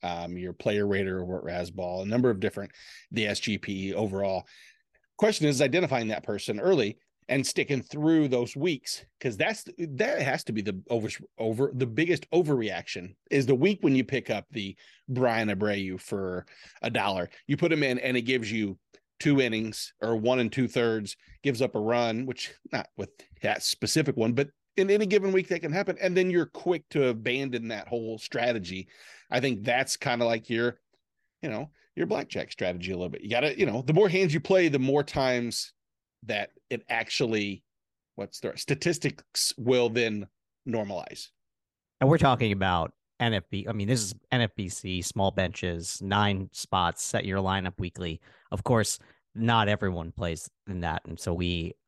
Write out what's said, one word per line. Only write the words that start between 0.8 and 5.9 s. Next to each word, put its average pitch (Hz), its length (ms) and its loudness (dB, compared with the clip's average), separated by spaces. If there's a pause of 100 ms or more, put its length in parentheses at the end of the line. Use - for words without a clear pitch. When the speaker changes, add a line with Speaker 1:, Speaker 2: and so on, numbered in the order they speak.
Speaker 1:
rater 95 340 0
over 92 180 -6
at - 40 -8
Razzball, 90 600 -6
a - 20 -6
number 123 240 4
of 101 100 0
different, 101 320 -4 (400)
the - 140 0
S 101 140 -2
G 104 180 -2
P 95 360 -6
overall. 98 520 -2 (720)
Question 208 300 2
is 139 140 2
identifying 139 480 2